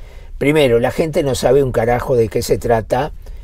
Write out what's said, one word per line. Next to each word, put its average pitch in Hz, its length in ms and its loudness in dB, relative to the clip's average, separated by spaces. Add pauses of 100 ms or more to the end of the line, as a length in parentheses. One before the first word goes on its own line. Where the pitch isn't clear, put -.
(380)
Primero, 135 420 4
la 123 100 0
gente 165 320 -2
no 135 140 0
sabe 139 260 4
un 127 100 0
carajo 120 440 0
de 113 120 2
qué 120 140 -4
se 123 160 0
trata, 120 540 -2 (320)